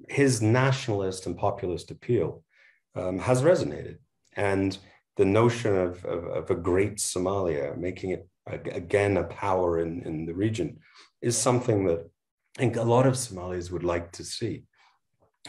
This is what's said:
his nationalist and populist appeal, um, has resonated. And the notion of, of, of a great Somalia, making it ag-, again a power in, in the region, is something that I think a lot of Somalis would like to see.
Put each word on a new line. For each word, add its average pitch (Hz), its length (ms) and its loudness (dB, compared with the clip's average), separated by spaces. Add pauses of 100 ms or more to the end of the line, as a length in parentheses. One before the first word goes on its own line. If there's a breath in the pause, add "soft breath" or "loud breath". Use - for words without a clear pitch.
his 127 340 2
nationalist 110 840 2
and 87 120 -4
populist 95 520 -4
appeal, 82 540 -2 (500 soft breath)
um, 92 240 -2
has 127 240 2
resonated. - 540 2 (400)
And 98 400 0 (400 soft breath)
the 101 80 4
notion 110 520 4
of, 90 280 -2
of, 85 200 -4
of 85 260 -4
a 92 60 0
great 92 400 2
Somalia, 90 800 -2
making 92 340 -6
it - 180 -6 (200)
ag-, 85 200 -10
again 101 480 2
a 85 80 2
power 90 560 0
in, 82 220 -4
in 82 240 -6
the 85 80 -6
region, 110 440 -2 (440 loud breath)
is 120 140 0
something 123 500 2
that 82 220 0 (480)
I - 40 -6
think 117 160 2
a 117 60 -4
lot 120 240 4
of 131 100 2
Somalis 90 540 -6
would 87 140 -4
like 87 280 -2
to - 120 -14
see. - 400 -8 (840 soft breath)